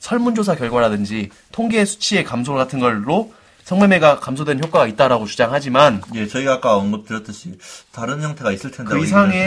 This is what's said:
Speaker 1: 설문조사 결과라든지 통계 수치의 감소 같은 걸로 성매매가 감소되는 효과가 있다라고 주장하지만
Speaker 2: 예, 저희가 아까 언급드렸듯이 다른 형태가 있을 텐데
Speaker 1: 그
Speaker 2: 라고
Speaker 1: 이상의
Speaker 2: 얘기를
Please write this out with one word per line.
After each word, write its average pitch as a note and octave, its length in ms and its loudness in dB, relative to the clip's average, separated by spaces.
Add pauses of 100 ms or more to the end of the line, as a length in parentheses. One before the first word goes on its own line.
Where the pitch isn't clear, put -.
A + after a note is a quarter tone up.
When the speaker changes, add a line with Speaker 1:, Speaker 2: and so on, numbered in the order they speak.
Speaker 1:
설문조사 A3+ 560 -2
결과라든지 A2 720 -2 (240)
통계 A3+ 320 0
수치의 G3 400 -2
감소 A#2+ 300 -6
같은 C3 240 -2
걸로 B2 560 0 (300)
성매매가 F3+ 560 4
감소되는 C#3+ 440 -4
효과가 D#3+ 220 2
있다라고 A2+ 400 2
주장하지만 B2+ 760 2 (120)
Speaker 2:
예, A2 120 -4
저희가 C3 280 -2
아까 A#2 240 2
언급드렸듯이 G#2+ 800 -6 (340)
다른 C3 300 -8
형태가 C#3+ 300 -4
있을 B2+ 180 -8
텐데 A#2+ 180 -12
Speaker 1:
그 G#2+ 60 -4
Speaker 2:
라고 D3+ 100 0
Speaker 1:
이상의 G3 240 4
Speaker 2:
얘기를 F#3 180 0